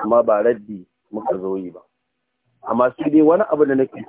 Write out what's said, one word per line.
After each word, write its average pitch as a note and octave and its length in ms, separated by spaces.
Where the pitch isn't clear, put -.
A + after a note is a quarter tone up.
amma A#2 200
ba G#2+ 200
raddi G#2+ 420
muka G#2+ 280
zo F#2+ 180
yi F#2 140
ba. F2 80
Amma B2 300
sai D3 120
dai D#3 120
wani D3+ 300
abu D3+ 140
da C3+ 100
nake - 340